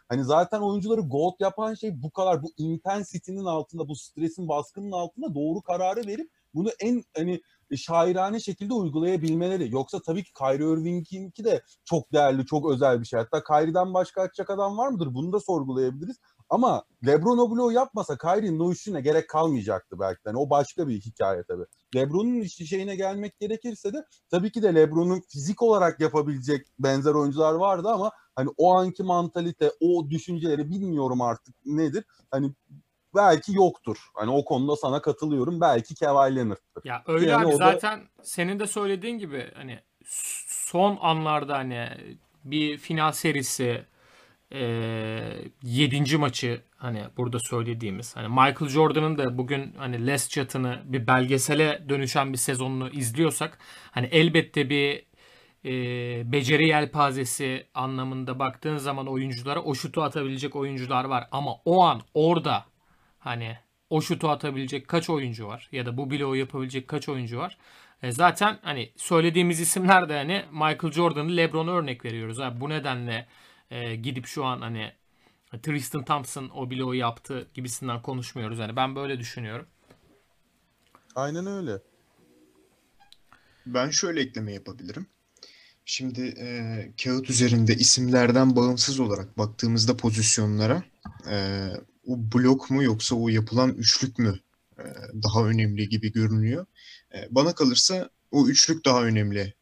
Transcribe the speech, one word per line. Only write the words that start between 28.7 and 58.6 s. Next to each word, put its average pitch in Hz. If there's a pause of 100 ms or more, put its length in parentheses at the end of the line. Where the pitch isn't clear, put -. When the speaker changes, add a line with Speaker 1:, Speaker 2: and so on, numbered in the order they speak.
Speaker 1:
anki 185
mantalite, 175
o 165
düşünceleri 156
bilmiyorum 147
artık 120 (120)
nedir. 156 (260)
Hani 139 (640)
belki 190
yoktur. 175 (160)
Hani 110
o 139
konuda 143
sana 143
katılıyorum. 151
Belki 143
Kawhi 139
Leonard'tır. -
Speaker 2:
Ya 123
öyle 160
Speaker 1:
Yani 170
Speaker 2:
abi, 151
Speaker 1:
o 143
da 185
Speaker 2:
zaten 214 (220)
senin 190
de 208
söylediğin 202
gibi 143
hani 127 (260)
s-, -
son 190
anlarda 151
hani 123 (560)
bir 147
final 156
serisi, 131 (680)
e, 139 (1040)
yedinci 135
maçı 123 (140)
hani 113 (120)
burada 123
söylediğimiz, 117
hani 110
Michael 135
Jordan'ın 156
da 123
bugün 139
hani 123
Last 139
Shot'ını 127
bir 127
belgesele 135
dönüşen 135
bir 131
sezonunu 131
izliyorsak 143 (320)
hani 123
elbette 156
bir, 143 (580)
e, 123
beceri 147
yelpazesi 139
anlamında 131
baktığın 135